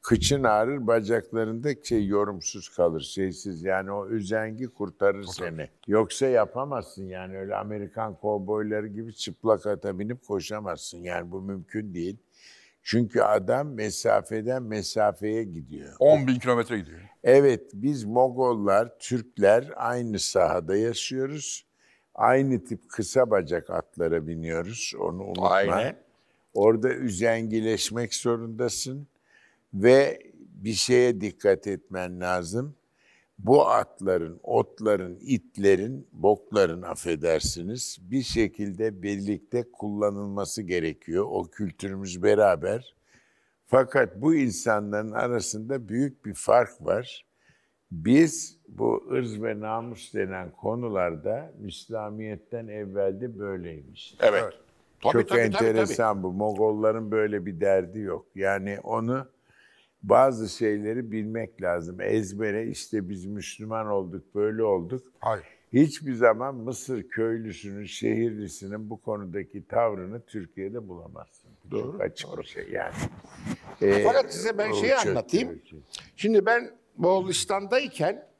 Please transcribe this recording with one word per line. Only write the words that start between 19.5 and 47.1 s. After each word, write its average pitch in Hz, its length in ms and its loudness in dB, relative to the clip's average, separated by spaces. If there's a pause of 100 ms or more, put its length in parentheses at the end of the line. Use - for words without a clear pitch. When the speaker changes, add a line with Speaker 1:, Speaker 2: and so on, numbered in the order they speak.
Speaker 1:
aynı 120 420 -2
sahada 87 580 2
yaşıyoruz. 131 920 -4 (480)
Aynı 127 500 4
tip - 260 -10
kısa 117 400 2
bacak 87 400 0
atlara 82 560 -2
biniyoruz, 82 720 -6
onu 90 260 -4
unutma. 92 260 0
Speaker 3:
Aynen. 101 460 0 (580)
Speaker 1:
Orada 110 400 4
üzengileşmek 113 1200 -2
zorundasın 120 920 -4 (680)
ve 123 480 8 (160)
bir 98 340 -10
şeye 123 480 4
dikkat 98 460 2
etmen 90 540 -6
lazım. 92 540 -2 (640)
Bu 131 300 6
atların, 92 760 0
otların, 104 800 0
itlerin, 104 920 2
bokların 92 680 2
affedersiniz, 85 1160 -2
bir 101 220 -4
şekilde 104 800 -2
birlikte 101 680 -4
kullanılması 101 920 -4
gerekiyor. 87 680 -2
O 95 140 -2
kültürümüz 95 760 -8
beraber. 104 720 2 (720)
Fakat 127 500 4
bu 147 180 2
insanların 107 800 0
arasında 117 760 -4
büyük 135 380 -4
bir 104 80 -8
fark - 500 2
var. 101 420 -4 (640)